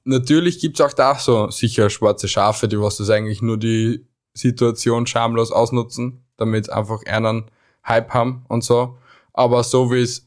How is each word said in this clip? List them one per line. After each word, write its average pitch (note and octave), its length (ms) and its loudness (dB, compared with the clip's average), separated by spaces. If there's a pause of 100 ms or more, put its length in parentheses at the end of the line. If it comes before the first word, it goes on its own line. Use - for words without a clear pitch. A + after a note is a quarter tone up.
natürlich D3+ 560 2
gibt's D#3 200 -4
auch C#3+ 140 2
da C3+ 240 2
so A2 320 2
sicher G#2+ 400 0
schwarze G#2 380 0
Schafe, G#2+ 400 0
die G#2 120 -2
was G#2 180 -2
das G#2 120 -4
eigentlich G#2+ 320 0
nur A2+ 160 0
die A2+ 480 -2 (300)
Situation A#2 720 0
schamlos A#2 440 0
ausnutzen, A#2+ 720 -2 (140)
damit A2 320 -2
einfach G#2+ 360 -4
einen A2 400 -2 (400)
Hype - 280 0
haben B2 340 -2
und A#2 160 -2
so. B2 340 0 (360)
Aber A#2+ 300 2
so B2+ 280 0
wie B2 100 2
es B2 260 -4